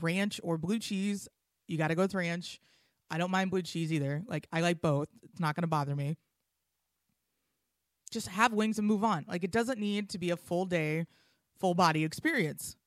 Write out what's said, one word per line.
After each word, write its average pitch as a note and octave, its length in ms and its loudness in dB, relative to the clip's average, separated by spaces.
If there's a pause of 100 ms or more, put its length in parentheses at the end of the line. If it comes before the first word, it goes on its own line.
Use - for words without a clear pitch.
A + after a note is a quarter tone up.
ranch F#3 420 0
or E3+ 140 -2
blue F3+ 220 0
cheese. G3+ 480 -2 (400)
You E3 100 -4
gotta D#3+ 180 2
go F3+ 80 4
with F#3+ 120 0
ranch. F3 440 -4 (500)
I D#3+ 100 -4
don't F3+ 120 0
mind F#3+ 200 2
blue F#3+ 100 2
cheese E3 320 -2
either. C#3+ 340 0
Like, D#3 240 -6
I E3 100 0
like F3 200 2
both. D3 260 2 (160)
It's - 160 -14
not D3+ 160 0
gonna E3+ 120 0
bother C#3+ 280 0
me. C#3+ 220 -2 (1900)
Just A3+ 180 -6
have A3+ 240 2
wings G#3+ 240 2
and G#3 100 0
move G#3 160 4
on. G3 240 2
Like, F3+ 160 -4
it F#3 80 -2
doesn't A#3 280 0
need G#3 300 -2
to - 80 -8
be F3 120 -2
a E3+ 80 0
full F3 280 -2
day, D#3+ 400 0 (540)
full F3+ 140 2
body E3 300 4
experience. F3 840 -2